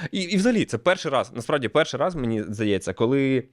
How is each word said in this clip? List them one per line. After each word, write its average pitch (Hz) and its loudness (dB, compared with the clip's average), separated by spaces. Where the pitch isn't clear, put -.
І, 196 -2
і 180 -2
взагалі, 208 2
це 113 -4
перший 175 0
раз, 117 0
насправді 123 -2
перший 156 0
раз, 175 0
мені 113 -2
здається, 101 0
коли 135 2